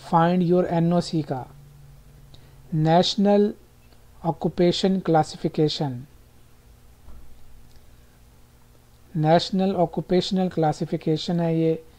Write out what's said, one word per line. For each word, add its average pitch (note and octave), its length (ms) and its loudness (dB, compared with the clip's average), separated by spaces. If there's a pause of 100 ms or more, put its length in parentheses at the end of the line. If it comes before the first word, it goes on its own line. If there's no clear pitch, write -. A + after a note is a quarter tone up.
(100)
Find F3 400 4
Your F3+ 160 4
एनओसी E3+ 560 0
का, C3 240 -8 (1300)
National G3 800 2 (720)
Occupation F3 760 0
Classification, D3+ 1040 -2 (3000)
National F3 580 2
Occupational F3+ 760 -2
Classification D#3+ 920 -2
है E3 180 0
ये। D#3+ 240 0 (160)